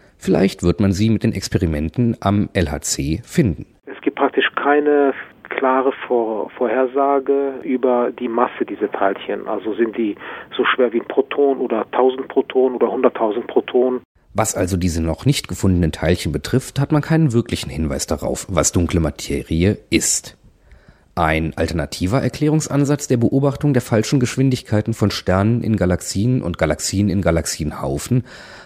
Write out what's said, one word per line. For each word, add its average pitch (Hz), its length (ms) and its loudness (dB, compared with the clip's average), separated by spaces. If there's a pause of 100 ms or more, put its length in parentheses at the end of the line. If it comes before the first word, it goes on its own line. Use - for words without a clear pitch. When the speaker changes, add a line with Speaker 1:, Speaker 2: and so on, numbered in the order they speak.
(180)
Speaker 1:
Vielleicht 190 440 2
wird 87 160 2
man 98 140 4
sie 107 180 2
mit 104 140 0
den 113 80 2
Experimenten 87 880 0
am 101 320 2
L 85 180 0
H 69 120 -6
C - 420 -4
finden. - 420 0 (180)
Speaker 2:
Es - 160 -16
gibt - 140 -2
praktisch 135 400 0
keine 147 580 2 (360)
klare 131 440 0 (140)
Vor-, 113 440 -2
Vorhersage 135 1040 0 (100)
über 123 520 2
die 123 120 -4
Masse 117 360 -2
dieser 101 280 -4
Teilchen. 101 560 -4
Also 107 260 -6
sind 110 220 0
die 110 180 -2 (420)
so 123 80 2
schwer 120 280 2
wie 113 80 0
ein - 80 -6
Proton 139 500 2
oder 117 320 -2
tausend 131 380 2
Protonen 131 480 2
oder 110 160 0
hunderttausend 117 560 0
Protonen. 127 540 0 (320)
Speaker 1:
Was 113 200 0
also 92 240 0
diese 85 240 0
noch 82 240 -4
nicht 143 200 0
gefundenen 87 460 2
Teilchen 82 400 0
betrifft, - 480 -2
hat 139 100 -2
man 151 120 2
keinen 160 320 2
wirklichen - 340 -2
Hinweis 69 380 -4
darauf, - 420 -4
was 71 240 2
dunkle 85 260 2
Materie 80 800 0 (140)
ist. - 480 -2 (760)
Ein 80 420 0
alternativer 87 680 -2
Erklärungsansatz 147 840 0
der 123 100 2
Beobachtung 135 560 2
der 127 80 2
falschen 120 380 0
Geschwindigkeiten 120 760 0
von 101 160 2
Sternen 104 520 2
in 110 140 0
Galaxien 98 640 0
und 87 160 -4
Galaxien 95 540 0
in 98 100 0
Galaxienhaufen 80 1040 -2 (420)